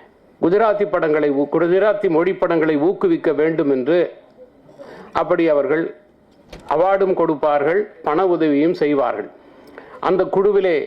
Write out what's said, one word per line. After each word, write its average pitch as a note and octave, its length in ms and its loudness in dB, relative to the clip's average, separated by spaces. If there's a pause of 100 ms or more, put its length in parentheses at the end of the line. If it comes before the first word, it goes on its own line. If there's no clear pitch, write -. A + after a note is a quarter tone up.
(400)
குஜராத்தி G#3 460 2
படங்களை D#3 440 0
ஊ-, C#3 180 0
குஜராத்தி F#3+ 600 0
மொழி E3+ 240 2
படங்களை E3 460 0
ஊக்குவிக்க E3+ 520 0
வேண்டும் D3+ 420 0
என்று C3+ 240 0 (1120)
அப்படி E3 360 0
அவர்கள் D3 360 0 (840)
அவார்டும் F#3+ 460 2
கொடுப்பார்கள், D#3 680 0 (220)
பண E3 240 0
உதவியும் D#3+ 540 2
செய்வார்கள். C3+ 480 -2 (720)
அந்த F#3 280 0
குழுவிலே F#3+ 480 2 (100)